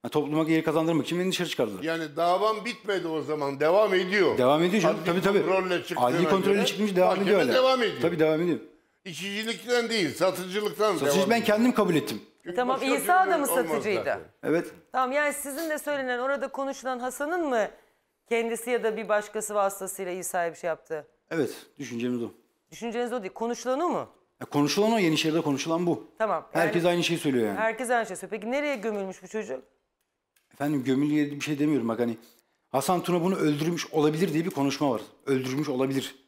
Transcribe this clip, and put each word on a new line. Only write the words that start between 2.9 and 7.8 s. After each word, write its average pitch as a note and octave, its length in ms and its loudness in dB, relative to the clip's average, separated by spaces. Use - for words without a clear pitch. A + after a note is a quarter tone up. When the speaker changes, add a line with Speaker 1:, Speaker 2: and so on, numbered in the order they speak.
Speaker 2:
o D#3+ 140 -2
zaman, C#3 380 -4
devam F#3+ 340 4
ediyor. F#3 440 4
Speaker 1:
Devam C#3 240 6
ediyor F3+ 200 4
canım, D#3+ 140 4
Speaker 2:
Adli D#3+ 100 -6
Speaker 1:
tabii, F3 160 2
tabii. F#3+ 240 4
Speaker 2:
kontrolle F#3 380 0
çıktığına B2+ 220 0
Speaker 1:
Adli E3+ 220 2
kontrolle G3 280 4
Speaker 2:
göre G3+ 100 2
Speaker 1:
çıkmış, G3 300 -2
devam F3+ 120 6
Speaker 2:
mahkeme F#3+ 220 2
Speaker 1:
ediyor G3 100 6
hala. C3+ 140 2
Speaker 2:
devam C4 280 4